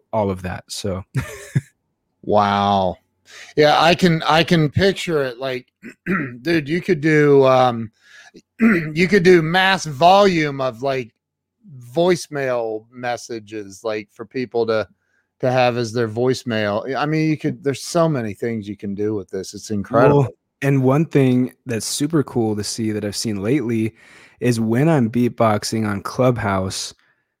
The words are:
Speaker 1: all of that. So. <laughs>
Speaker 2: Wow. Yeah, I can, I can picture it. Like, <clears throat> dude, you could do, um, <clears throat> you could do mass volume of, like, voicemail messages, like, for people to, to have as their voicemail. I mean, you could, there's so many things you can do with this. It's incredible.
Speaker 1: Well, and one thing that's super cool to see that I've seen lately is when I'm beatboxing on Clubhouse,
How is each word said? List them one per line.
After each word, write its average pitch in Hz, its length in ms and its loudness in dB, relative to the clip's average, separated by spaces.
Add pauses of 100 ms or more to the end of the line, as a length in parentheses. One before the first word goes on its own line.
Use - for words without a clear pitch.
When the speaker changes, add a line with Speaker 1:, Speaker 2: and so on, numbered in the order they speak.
(120)
Speaker 1:
all 104 180 0
of 92 120 -6
that. 90 260 -10
So. 95 360 -8 (100)
<laughs> - 0 - (1080)
Speaker 2:
Wow. 101 760 2 (600)
Yeah, 147 240 4
I 165 140 4
can, 165 300 2
I 156 200 2
can 160 260 2
picture 180 520 0
it. 123 160 -6
Like, 127 340 -8 (340)
<clears throat> 135 360 -6
dude, 156 260 -2
you 170 120 -2
could 170 200 -2
do, 147 440 6
um, 127 460 2 (360)
<clears throat> - 340 -14
you 170 480 2
could 196 140 4
do 175 180 8
mass 185 460 0
volume 160 760 4
of, 127 220 -6
like, 135 320 -4 (640)
voicemail 123 1120 -2
messages, 110 960 -10
like, 107 280 -6
for 117 140 -16
people 117 400 -2
to, 110 220 0 (520)
to 131 100 0
have 123 260 2
as 117 160 -4
their 117 160 -2
voicemail. 113 880 -2
I 131 120 -2
mean, 156 240 0
you 151 60 0
could, 135 280 -6
there's 135 180 -2
so 165 260 0
many 117 260 -4
things 113 340 -6
you 101 80 -10
can 101 180 -8
do 104 200 -2
with 95 160 -8
this. 95 240 -8
It's - 160 -12
incredible. 123 500 2
Speaker 1:
Well, 120 100 0 (320)
and 143 200 2
one 135 240 2
thing 127 480 2 (100)
that's 113 220 -6
super 151 360 -2
cool 110 340 -2
to 104 80 -6
see 110 280 -4
that 104 120 -6
I've 104 120 -6
seen 104 260 -6
lately 113 520 -2 (460)
is 123 200 0
when 113 280 0
I'm 135 220 2
beatboxing 113 800 -2
on 98 140 -6
Clubhouse, 101 880 -2 (480)